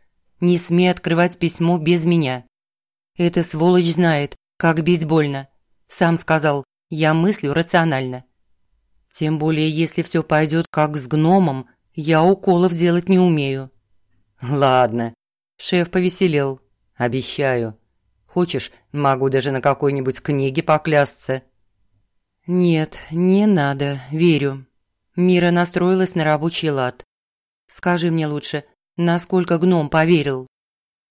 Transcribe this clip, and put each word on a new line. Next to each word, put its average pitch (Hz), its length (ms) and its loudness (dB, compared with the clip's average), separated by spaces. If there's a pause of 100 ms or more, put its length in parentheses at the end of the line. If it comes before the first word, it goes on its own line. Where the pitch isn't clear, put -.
(400)
не 175 180 2
смей 175 320 2
открывать 175 480 -2
письмо 170 400 0
без 165 260 0
меня. 151 400 0 (720)
Эта 175 280 0
сволочь 170 480 2
знает, 151 420 0 (220)
как 165 260 0
бить 165 220 0
больно. 143 440 -2 (380)
Сам 165 320 0
сказал, 147 460 0 (260)
я 156 240 0
мыслю 165 380 0
рационально. 147 720 0 (840)
Тем 156 280 -4
более, 156 320 0
если 160 320 -2
все 160 220 -2
пойдет 156 460 0
как 151 260 -2
с 135 100 -6
гномом, 156 600 2 (260)
я 160 300 2
уколов 185 480 2
делать 170 360 0
не 185 120 4
умею». 139 500 0 (720)
«Ладно», 123 720 2 (420)
шеф 175 340 -2
повеселел, 165 720 0 (360)
«обещаю. 123 840 -4 (480)
Хочешь, 175 460 -4 (180)
могу 135 380 0
даже 135 240 0
на 135 80 -2
какой-нибудь 139 600 -2
книге 139 440 -4
поклясться». 147 800 0 (1040)
«Нет, 175 520 0 (120)
не 185 360 2
надо, 143 640 0
верю». 143 560 0 (500)
Мира 180 340 2
настроилась 180 680 0
на 165 80 -2
рабочий 156 460 -2
лад. 131 340 -4 (640)
«Скажи 175 420 -2
мне 160 160 -2
лучше, 147 380 -6 (320)
насколько 170 600 0
гном 170 300 2
поверил?» 147 580 2 (640)